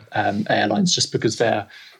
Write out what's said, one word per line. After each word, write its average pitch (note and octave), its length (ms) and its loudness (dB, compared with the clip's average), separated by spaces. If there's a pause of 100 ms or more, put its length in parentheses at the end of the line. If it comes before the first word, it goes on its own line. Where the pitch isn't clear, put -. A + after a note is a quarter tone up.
(120)
um, G#2 380 -2
airlines G#2 440 2
just - 180 0
because A2+ 260 0
they're G#2+ 280 2 (340)